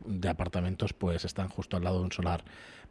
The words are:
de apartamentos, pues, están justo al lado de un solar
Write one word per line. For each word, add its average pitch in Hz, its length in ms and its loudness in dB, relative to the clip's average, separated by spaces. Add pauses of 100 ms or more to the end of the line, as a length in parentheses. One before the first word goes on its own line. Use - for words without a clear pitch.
de 95 240 0
apartamentos, 90 640 2
pues, 85 320 0
están 92 240 -2
justo - 280 -4
al 87 80 2
lado 92 140 4
de 90 60 4
un 90 80 0
solar 87 320 0 (460)